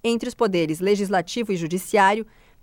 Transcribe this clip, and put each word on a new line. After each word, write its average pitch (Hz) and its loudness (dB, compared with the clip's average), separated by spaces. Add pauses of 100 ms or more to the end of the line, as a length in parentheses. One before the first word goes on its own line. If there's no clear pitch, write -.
entre 233 0
os 240 -8
poderes 170 0
legislativo 202 0
e 180 0
judiciário, 190 0 (360)